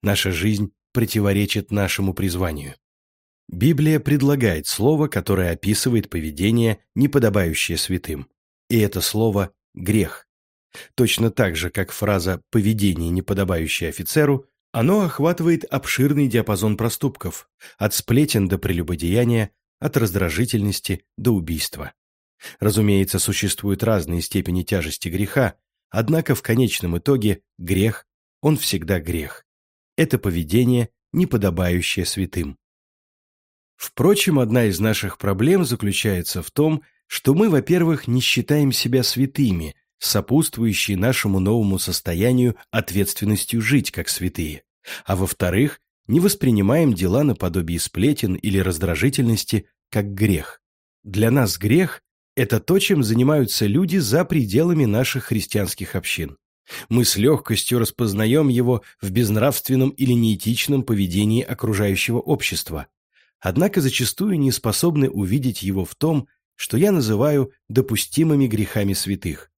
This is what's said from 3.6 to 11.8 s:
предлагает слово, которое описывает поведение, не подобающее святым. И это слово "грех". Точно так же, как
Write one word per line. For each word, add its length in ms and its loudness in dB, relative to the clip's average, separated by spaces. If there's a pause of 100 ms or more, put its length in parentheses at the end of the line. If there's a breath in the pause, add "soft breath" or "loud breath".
предлагает 680 0
слово, 420 0
которое 440 -2
описывает 560 0
поведение, 680 0 (160)
не 140 2
подобающее 680 0
святым. 520 -6 (420)
И 80 4
это 220 2
слово 520 0 (220)
"грех". 520 -2 (680 loud breath)
Точно 360 2
так 260 0
же, 120 -4
как 240 -6